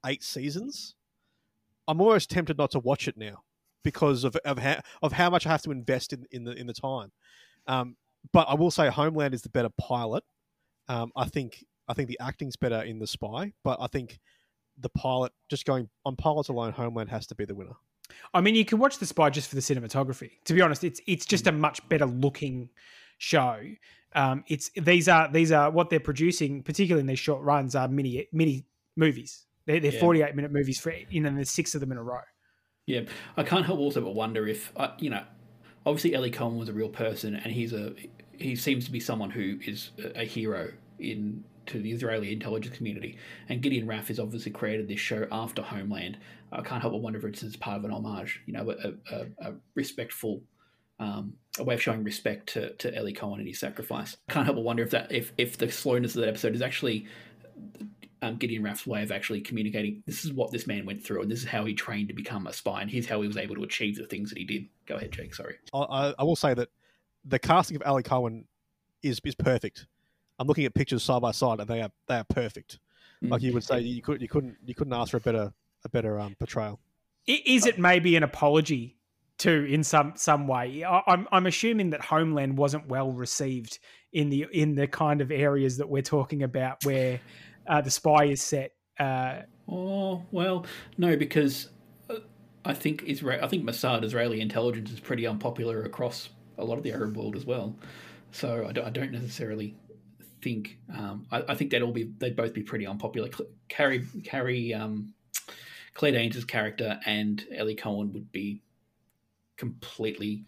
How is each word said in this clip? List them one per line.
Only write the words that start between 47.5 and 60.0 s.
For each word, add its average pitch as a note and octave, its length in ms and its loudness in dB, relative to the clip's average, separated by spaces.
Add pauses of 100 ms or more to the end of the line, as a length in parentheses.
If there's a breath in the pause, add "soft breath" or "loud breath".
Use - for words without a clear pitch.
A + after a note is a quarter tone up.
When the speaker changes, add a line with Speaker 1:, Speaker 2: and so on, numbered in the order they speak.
Speaker 3:
part G#2 220 -6
of G#2 60 -6
an G#2+ 60 -6
homage, G#2+ 540 -8
you - 80 -10
know, A2+ 160 -4
a, - 240 -6 (200)
a, - 120 -8 (140)
a - 140 -10 (200)
respectful, A#2+ 720 -6 (560)
um, G#2 340 -6 (240)
a - 60 -8
way B2+ 100 0
of A#2 80 0
showing A2+ 220 -2
respect G#2 460 -4
to, A2+ 260 -6
to - 200 -6
Eli G#2+ 180 -4
Cohen G2+ 260 -8
and - 80 -8
his - 120 -10
sacrifice. - 560 -8 (140)
I - 40 -6
can't C#3+ 120 2
help C#3 100 2
but A2+ 80 -2
wonder A#2 200 0
if A2+ 80 -2
that, - 200 0
if, A#2+ 260 -4
if B2 200 0
the A2+ 140 0
slowness B2 440 0
of A#2+ 60 0
that A2 80 2
episode A2 240 0
is A#2+ 80 -2
actually, A#2 460 -2 (1120 loud breath)
um, A#2 160 -4
Gideon A2+ 260 -2
Raff's G2+ 240 -6
way G#2+ 160 -2
of G#2 80 -6
actually G2+ 300 -4
communicating, G#2+ 640 -4